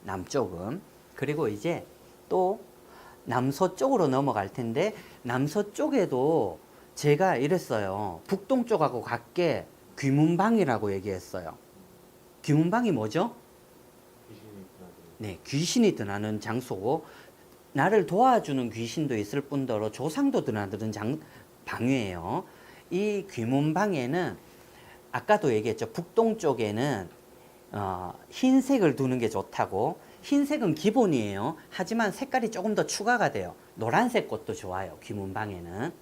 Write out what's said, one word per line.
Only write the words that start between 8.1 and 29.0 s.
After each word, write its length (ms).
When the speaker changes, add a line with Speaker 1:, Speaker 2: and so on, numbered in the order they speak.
Speaker 1:
북동쪽하고 760
같게 640
귀문방이라고 960
얘기했어요. 640
귀문방이 500
뭐죠? 440
Speaker 2:
귀신이 240
드나드는. 420
Speaker 1:
네, 280
귀신이 500
드나드는 440
장소고 680
나를 340
도와주는 640
귀신도 480
있을 240
뿐더러 500
조상도 520
드나드는 480
장-, 280
방이에요. 800
이 400
귀문방에는 1080
아까도 420
얘기했죠. 400
북동쪽에는, 1160
어, 420
흰색을 680
두는 220